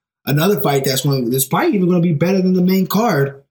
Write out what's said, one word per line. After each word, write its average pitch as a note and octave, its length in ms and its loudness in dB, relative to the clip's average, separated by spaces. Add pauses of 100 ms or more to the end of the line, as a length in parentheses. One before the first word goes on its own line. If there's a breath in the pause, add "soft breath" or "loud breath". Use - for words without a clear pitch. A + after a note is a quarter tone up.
(260)
another D#3+ 340 0
fight C#3 240 0
that's C3+ 160 -2
gonna, C3 300 -2
that's C3+ 160 -2
probably C#4 300 0
even F#3 120 0
gonna F3+ 140 2
be F3 100 0
better F3+ 300 0
than F#3 100 0
the F#3 100 2
main F#3 240 0
card, F#3 640 -2